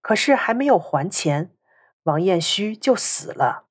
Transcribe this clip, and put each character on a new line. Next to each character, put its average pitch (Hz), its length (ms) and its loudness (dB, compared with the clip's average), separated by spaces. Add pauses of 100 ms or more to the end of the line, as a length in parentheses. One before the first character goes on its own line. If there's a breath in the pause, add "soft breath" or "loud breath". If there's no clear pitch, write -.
可 - 120 0
是 269 220 4
还 233 180 -2
没 262 120 -2
有 254 120 4
还 156 320 -2
钱， 156 460 -2 (480)
王 156 180 0
彦 180 200 2
虚 214 340 -2
就 254 180 2
死 - 380 -2
了。 - 400 -2